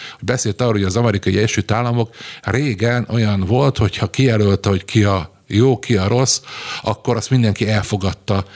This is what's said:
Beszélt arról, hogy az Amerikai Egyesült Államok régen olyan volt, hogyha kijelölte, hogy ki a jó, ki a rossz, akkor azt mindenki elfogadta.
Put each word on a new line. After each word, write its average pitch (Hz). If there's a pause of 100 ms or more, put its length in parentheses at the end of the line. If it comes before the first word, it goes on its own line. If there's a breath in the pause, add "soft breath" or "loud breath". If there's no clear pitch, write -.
(220 loud breath)
Beszélt 120
arról, 120
hogy 101
az 92
Amerikai 101
Egyesült 107
Államok 117 (260 loud breath)
régen 120
olyan 104
volt, 123
hogyha 104
kijelölte, 104
hogy 95
ki 110
a 95 (160)
jó, 120
ki 120
a 92
rossz, 123 (400 loud breath)
akkor 110
azt -
mindenki 113
elfogadta. 98 (100)